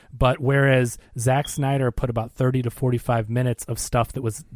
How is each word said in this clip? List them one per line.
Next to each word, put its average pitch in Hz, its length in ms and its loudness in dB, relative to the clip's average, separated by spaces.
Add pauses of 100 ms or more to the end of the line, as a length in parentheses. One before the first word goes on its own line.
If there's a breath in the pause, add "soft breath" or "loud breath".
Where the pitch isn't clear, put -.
(180 soft breath)
but 131 220 2
whereas 131 580 4 (220 soft breath)
Zack 131 300 0
Snyder 135 420 0
put - 180 -4
about 113 220 -4
thirty 127 300 0
to 117 80 -2
forty-five 117 600 -2
minutes 123 360 -2
of 117 140 -6
stuff - 340 -2
that 131 80 -6
was, 113 240 -6 (100)